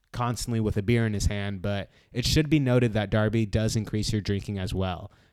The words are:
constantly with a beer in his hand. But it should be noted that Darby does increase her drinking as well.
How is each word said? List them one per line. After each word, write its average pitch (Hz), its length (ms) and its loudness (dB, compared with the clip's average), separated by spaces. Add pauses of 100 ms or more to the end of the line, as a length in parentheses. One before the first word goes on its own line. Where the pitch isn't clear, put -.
(120)
constantly 120 480 -2
with 107 180 0
a 104 40 0
beer 113 240 2
in 110 60 0
his 101 140 -2
hand. 101 340 -2
But 101 300 -4 (200)
it 120 140 -4
should 151 240 2
be 151 100 4
noted 123 360 4
that 104 160 0
Darby 110 340 2
does 110 320 0
increase 107 340 -2
her 107 120 0
drinking 101 360 -4
as 92 140 -4
well. 92 400 -4 (200)